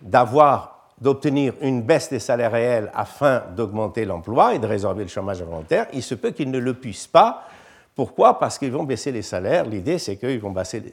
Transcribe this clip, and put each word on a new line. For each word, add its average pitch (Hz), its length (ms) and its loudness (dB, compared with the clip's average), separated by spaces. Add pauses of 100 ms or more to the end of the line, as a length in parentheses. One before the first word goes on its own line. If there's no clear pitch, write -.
d'avoir, 123 840 4 (120)
d'obtenir 135 640 2
une 131 220 0
baisse 147 260 2
des 135 80 -4
salaires 117 360 0
réels 117 420 0
afin 123 480 0 (120)
d'augmenter 107 500 -4
l'emploi 113 500 2
et 143 40 -4
de 107 60 -2
résorber 101 380 -2
le 90 60 -8
chômage 95 300 -6
involontaire, 85 540 -2
il 143 80 -6
se - 140 -6
peut 226 160 -4
qu'ils 139 180 -6
ne 131 80 -2
le 123 160 -2
puissent 117 320 -10
pas. 220 420 4 (460)
Pourquoi ? 196 460 2
Parce 120 180 -2
qu'ils 135 140 -4
vont 156 140 -4
baisser 135 260 -4
les 113 100 -6
salaires. 110 440 -2
L'idée, 113 340 -4
c'est 98 160 -6
qu'ils 123 240 -6
vont 104 100 -8
baisser, 95 440 -6